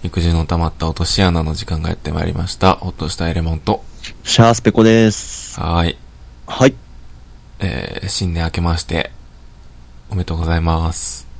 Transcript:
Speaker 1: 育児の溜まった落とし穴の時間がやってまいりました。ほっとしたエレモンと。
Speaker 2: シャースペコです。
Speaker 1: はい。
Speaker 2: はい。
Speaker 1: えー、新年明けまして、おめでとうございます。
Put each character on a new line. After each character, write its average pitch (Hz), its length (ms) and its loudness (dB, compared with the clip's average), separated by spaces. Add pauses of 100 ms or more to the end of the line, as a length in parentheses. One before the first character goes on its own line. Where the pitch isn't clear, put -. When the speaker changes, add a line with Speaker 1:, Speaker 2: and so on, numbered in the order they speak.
Speaker 1:
育 90 160 -2
児 85 120 2
の 82 140 2
溜 85 120 0
ま 82 100 0
っ 76 40 -4
た - 140 -6
落 80 120 -4
と 87 60 0
し - 200 0
穴 85 180 4
の 78 120 -2
時 - 120 -8
間 78 160 -4
が 80 60 -4
や 82 80 -2
っ - 20 -18
て 78 140 -8
ま 82 100 -2
い 82 60 0
り 85 60 -4
ま 87 120 -4
し - 80 -6
た。 95 200 2
ほ 90 160 -6
っ - 40 -12
と 85 140 -6
し - 80 -6
た 85 120 -4
エ 82 60 -2
レ 85 80 -2
モ 82 140 -2
ン - 20 -6
と。 - 240 -2 (400)
Speaker 2:
シ - 180 0
ャ 117 100 8
ー 117 40 4
ス - 80 -6
ペ 113 80 4
コ 113 140 6
で 113 260 8
す。 - 480 -10
Speaker 1:
は 85 280 0
い。 - 120 -4 (480)
Speaker 2:
は - 220 4
い。 135 60 2 (840)
Speaker 1:
え 50 460 -6
ー、 98 40 -6
新 92 240 -2
年 82 120 0
明 82 80 -2
け 87 80 -2
ま 85 180 2
し - 60 -6
て、 82 260 -2 (1000)
お 101 60 -8
め 90 60 0
で 87 60 -2
と 82 100 -4
う - 0 -
ご 82 80 -2
ざ 82 120 2
い 82 40 2
ま 82 320 0
す。 - 340 -6 (140)